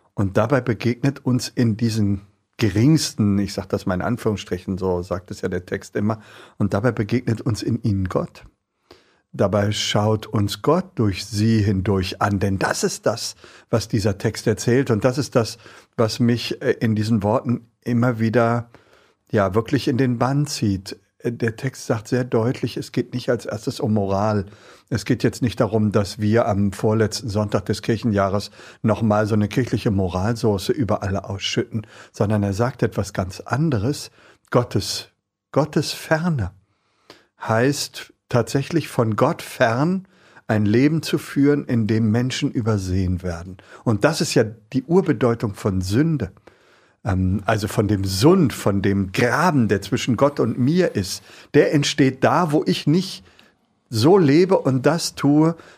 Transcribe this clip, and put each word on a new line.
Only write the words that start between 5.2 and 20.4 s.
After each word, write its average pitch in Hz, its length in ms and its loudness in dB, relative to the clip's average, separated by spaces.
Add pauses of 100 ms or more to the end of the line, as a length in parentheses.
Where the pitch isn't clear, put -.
es 98 100 -12
ja 95 80 -4
der 90 180 -6
Text - 300 -8
immer, 107 240 -2 (380)
und 107 160 0
dabei 113 180 2
begegnet 117 480 -2
uns - 220 -4
in 113 200 -2
ihnen 98 260 0
Gott. - 360 -4 (880)
Dabei 104 400 0
schaut 110 540 0
uns 101 360 -2
Gott 170 320 0
durch 104 320 0
sie 110 340 2
hindurch 98 600 0
an, 101 160 0
denn 98 220 -2
das - 240 -2
ist - 220 -4
das, - 280 -2 (360)
was 113 180 0
dieser 101 300 0
Text - 280 -4
erzählt, 123 460 2
und 104 120 0
das 127 140 2
ist - 160 -6
das, 113 240 0 (380)
was 113 240 0
mich, 120 420 0
äh, 127 100 0
in 113 220 0
diesen 107 300 0
Worten 120 420 -2 (180)
immer 120 360 0
wieder, 117 500 0 (640)
ja, 98 240 2
wirklich 123 320 0
in 123 100 0
den 123 200 0
Bann 139 280 0